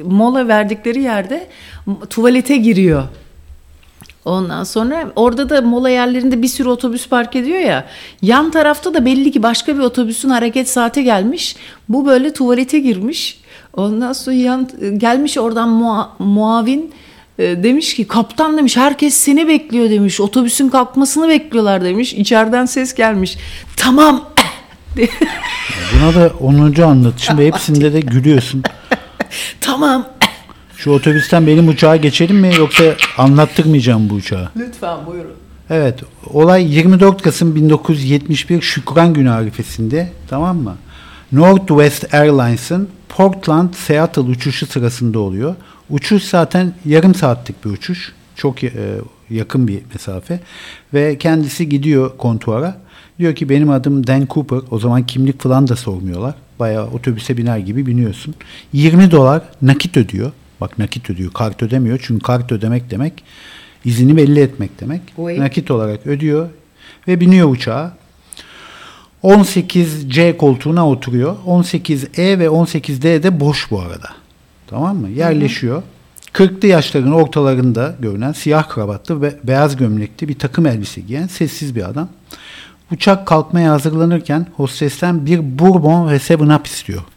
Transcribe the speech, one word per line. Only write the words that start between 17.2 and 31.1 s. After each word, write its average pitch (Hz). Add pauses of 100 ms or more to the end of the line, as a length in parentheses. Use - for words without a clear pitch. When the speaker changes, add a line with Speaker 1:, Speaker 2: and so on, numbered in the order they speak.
Speaker 1:
e, 175
demiş 262
ki, 208
"Kaptan," 311
demiş, 269
"herkes 285
seni 302
bekliyor," 240
demiş. 208
"Otobüsün 240
kalkmasını 269
bekliyorlar," 214
demiş. 196
İçeriden 226
ses 254
gelmiş. 214 (400)
"Tamam." 269 (760)
<laughs> 226 (840)
Speaker 2:
Buna 156
da 170 (100)
onuncu 147
anlatışım 127
ve 147
hepsinde 147
de 156
gülüyorsun. 131 (960)
Speaker 1:
"Tamam." 269 (800)
Speaker 2:
Şu 143
otobüsten 151